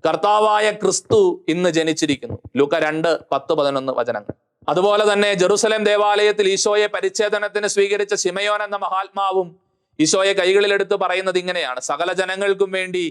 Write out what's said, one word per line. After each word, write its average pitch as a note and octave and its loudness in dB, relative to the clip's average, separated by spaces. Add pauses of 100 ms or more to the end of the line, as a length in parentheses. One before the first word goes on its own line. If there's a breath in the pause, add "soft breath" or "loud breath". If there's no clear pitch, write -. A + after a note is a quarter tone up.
കർത്താവായ G#3 2
ക്രിസ്തു G#3 0 (260)
ഇന്ന് F3 0
ജനിച്ചിരിക്കുന്നു." D#3 -2 (200)
ലൂക്ക D3 2 (120)
രണ്ട് D#3+ 0 (200)
പത്ത് C3+ -2
പതിനൊന്ന് C#3 -2
വചനങ്ങൾ. A#2 -6 (360)
അതുപോലെ G#3 2
തന്നെ G3+ 2
ജെറുസലേം G#3 2
ദേവാലയത്തിൽ G#3 2
ഈശോയെ G#3 0
പരിച്ഛേദനത്തിന് G#3 -4
സ്വീകരിച്ച G3+ 0
ശിമയോൻ G3+ -2
എന്ന G3+ -6
മഹാത്മാവും F#3+ -4 (500)
ഈശോയെ F#3+ 2
കൈകളിലെടുത്ത് G3 2
പറയുന്നത് F#3 -2
ഇങ്ങനെയാണ്: E3+ -4
"സകല D#3 -4 (100)
ജനങ്ങൾക്കും F#3+ -2
വേണ്ടി F#3 -4